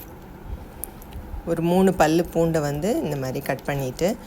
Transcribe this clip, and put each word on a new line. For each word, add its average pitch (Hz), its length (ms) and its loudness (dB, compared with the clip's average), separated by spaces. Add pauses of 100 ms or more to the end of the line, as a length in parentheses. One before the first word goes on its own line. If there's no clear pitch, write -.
(1500)
ஒரு 165 200 0
மூணு 190 300 6
பல்லு 160 320 6
பூண்டை 165 360 4
வந்து 151 220 0 (140)
இந்த 147 180 -2
மாதிரி 131 260 -4
கட் 135 200 -4
பண்ணிட்டு 143 400 0 (180)